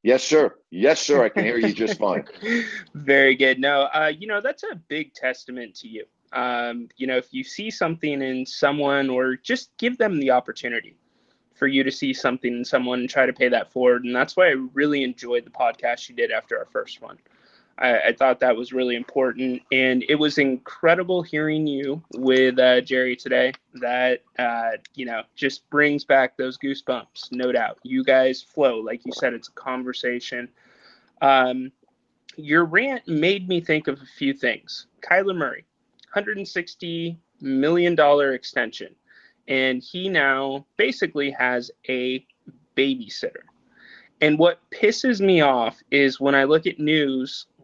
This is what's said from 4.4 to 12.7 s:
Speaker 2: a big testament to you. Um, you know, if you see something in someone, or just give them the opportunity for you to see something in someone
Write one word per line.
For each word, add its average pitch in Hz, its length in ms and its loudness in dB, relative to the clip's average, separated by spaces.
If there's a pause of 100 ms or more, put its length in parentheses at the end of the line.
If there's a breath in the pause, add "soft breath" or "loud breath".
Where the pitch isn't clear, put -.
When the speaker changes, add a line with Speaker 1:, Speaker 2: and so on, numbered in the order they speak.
Speaker 2:
a 403 140 -10
big 151 400 -10
testament 123 640 -10
to - 100 -20
you. 107 180 -14 (260)
Um, 120 640 -6
you 131 120 -8
know, 127 100 -2
if - 160 -4
you 131 100 -8
see 214 280 -10
something 160 500 -4
in 131 240 -4
someone, 139 640 0
or 127 260 0
just - 420 -6
give 247 200 -2
them 202 220 0
the 135 100 0
opportunity 123 680 -4 (600)
for - 100 0
you 135 180 2
to 131 80 -2
see 131 220 -4
something 127 440 -2
in 123 80 -6
someone 123 340 -2